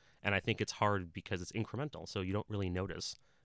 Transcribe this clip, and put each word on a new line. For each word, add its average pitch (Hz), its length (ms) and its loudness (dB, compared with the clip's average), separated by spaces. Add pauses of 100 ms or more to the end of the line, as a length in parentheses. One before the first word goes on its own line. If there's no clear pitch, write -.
(220)
and 101 140 2
I 95 60 4
think - 180 0
it's - 140 0
hard 98 400 2
because 90 280 -4
it's - 120 -8
incremental, 107 520 -4
so - 140 -4
you 92 140 0
don't - 160 0
really 101 200 0
notice, 90 460 -2 (280)